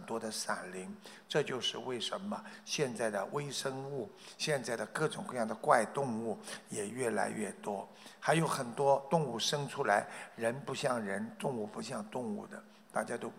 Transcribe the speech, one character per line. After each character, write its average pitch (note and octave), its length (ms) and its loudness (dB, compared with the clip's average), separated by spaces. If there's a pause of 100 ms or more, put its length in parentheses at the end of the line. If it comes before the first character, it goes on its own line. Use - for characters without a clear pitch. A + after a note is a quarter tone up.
多 A2+ 160 -2
的 A2 120 -4
闪 G2+ 400 -4
灵。 F#2 240 -8 (340)
这 D3+ 140 4
就 C3+ 180 -2
是 - 180 0
为 B2 200 -4
什 G2+ 200 -2
么 G2+ 220 -4 (240)
现 C3+ 280 0
在 A2 160 2
的 G2+ 140 0 (100)
微 C#3+ 180 -2
生 C3+ 400 -4
物、 B2 180 -4 (280)
现 C#3 260 2
在 A#2 120 -2
的 G#2+ 120 0
各 D#3 200 0
种 - 200 -2
各 B2+ 100 -4
样 A2+ 100 2
的 A2 60 0
怪 B2 320 6
动 A#2+ 340 0
物 A2+ 200 -2 (300)
也 G#2 180 -2
越 A2+ 240 0
来 G#2 180 2
越 A2 220 -4 (100)
多。 G2+ 260 -4 (320)
还 - 140 4
有 E3 140 6
很 B2+ 260 0
多 C#3 380 6
动 E3 120 6
物 A#2+ 140 -2
生 C#3+ 300 2
出 C#3 160 -2
来， G#2+ 240 6 (280)
人 A#2 260 0
不 C3+ 120 -4
像 B2+ 260 2
人， G#2 380 -2
动 D3+ 140 0
物 G#2+ 160 -2
不 A#2 140 -8
像 A2+ 280 -4
动 B2+ 140 -2
物 G#2 240 -4
的， G#2 160 -12 (280)
大 A2 120 0
家 A#2+ 120 -4
都 A#2 240 -4